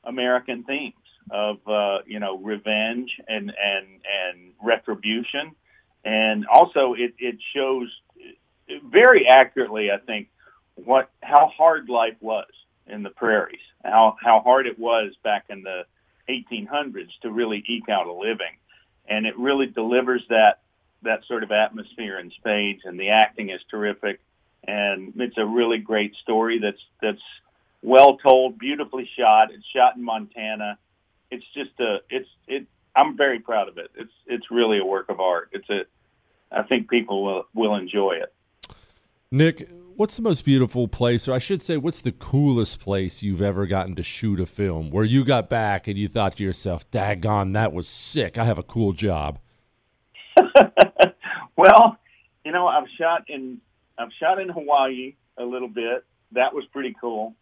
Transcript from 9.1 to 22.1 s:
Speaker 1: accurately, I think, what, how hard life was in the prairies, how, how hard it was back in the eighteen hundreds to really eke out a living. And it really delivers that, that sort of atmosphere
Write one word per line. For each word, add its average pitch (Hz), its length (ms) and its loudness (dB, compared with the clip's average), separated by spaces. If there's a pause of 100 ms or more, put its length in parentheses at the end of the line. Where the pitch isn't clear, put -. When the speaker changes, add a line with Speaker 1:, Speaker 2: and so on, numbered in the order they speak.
Speaker 1:
accurately, 117 640 4
I 101 60 -2
think, 104 320 -10 (460)
what, 131 340 0 (120)
how 147 340 6
hard 156 340 2
life 113 320 0
was 110 260 -6 (400)
in 104 160 -12
the 98 60 -10
prairies, 107 500 -2 (240)
how, 110 400 4
how 113 160 6
hard 127 260 4
it 113 140 -8
was 113 320 -2 (120)
back 104 260 -2
in 98 140 -16
the 92 200 -10 (440)
eighteen 117 380 -10
hundreds 135 460 -10 (100)
to 117 80 -10
really 110 380 -4
eke 117 220 -8
out 95 180 -2
a 87 60 -12
living. 95 420 -8 (520)
And 107 200 -4
it - 100 -8
really 135 300 0
delivers 123 640 -2
that, 110 300 4 (440)
that 110 220 -4
sort 113 180 -6
of 104 80 -8
atmosphere 107 680 -4